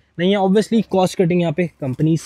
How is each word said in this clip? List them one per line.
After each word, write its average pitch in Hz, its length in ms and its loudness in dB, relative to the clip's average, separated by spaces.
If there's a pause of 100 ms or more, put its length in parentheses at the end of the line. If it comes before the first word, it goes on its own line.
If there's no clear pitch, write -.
(200)
नहीं 180 120 2
है। 208 60 2
Obviously, 196 500 2
कॉस्ट 185 300 0
कटिंग 175 240 2
यहाँ 170 120 -2
पे 180 120 -2 (160)
कंपनीज 151 440 -2